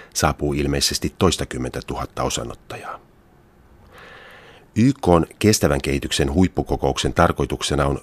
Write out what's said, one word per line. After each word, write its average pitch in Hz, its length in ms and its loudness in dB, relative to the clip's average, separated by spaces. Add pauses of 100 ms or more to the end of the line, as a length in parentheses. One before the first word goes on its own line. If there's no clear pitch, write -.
(140)
saapuu 73 400 0
ilmeisesti 71 640 -2
toistakymmentä 69 680 -2
tuhatta - 360 -8
osanottajaa. - 760 -8 (1800)
Y 127 180 4
K:n 85 320 4 (140)
kestävän 76 420 2
kehityksen 69 520 -2
huippukokouksen 71 800 0
tarkoituksena 73 720 0
on 69 180 0